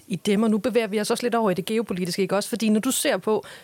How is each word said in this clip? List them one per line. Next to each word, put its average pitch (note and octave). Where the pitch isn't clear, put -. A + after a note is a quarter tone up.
i G#3
dem? G#3
Og A3+
nu G#3+
bevæger A3
vi G3+
os G#3
også -
lidt A#3+
over A3
i -
det F3
geopolitiske, G3
ikke F#3
også? G3+
Fordi A3
når G#3+
du B3+
ser B3
på, G#3+